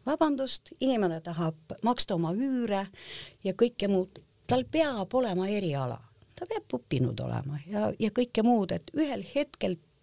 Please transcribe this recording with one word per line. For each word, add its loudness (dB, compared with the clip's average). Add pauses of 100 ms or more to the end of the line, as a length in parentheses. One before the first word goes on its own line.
vabandust, 0
inimene 2
tahab -4
maksta 2
oma 0
üüre 0 (600)
ja 0
kõike 2
muud. 0 (260)
Tal 2
peab 0
olema 2
eriala. -2 (340)
Ta -10
peab -4
õppinud 0
olema -6
ja, -2 (100)
ja 0
kõike 0
muud, 4
et -8
ühel 0
hetkel -2 (240)